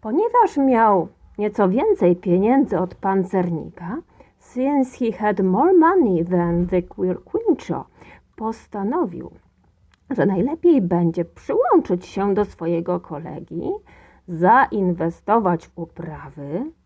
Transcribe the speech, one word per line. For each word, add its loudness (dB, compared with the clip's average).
Ponieważ 2
miał 4
nieco 0
więcej 2
pieniędzy 2
od -4
pancernika, -4
since -2
he -2
had -2
more 2
money 4
than 0
the 0
Quirquincho, -4
postanowił, -6
że 0
najlepiej 2
będzie 0
przyłączyć 0
się -4
do 0
swojego -4
kolegi, -10
zainwestować 0
w -20
uprawy -10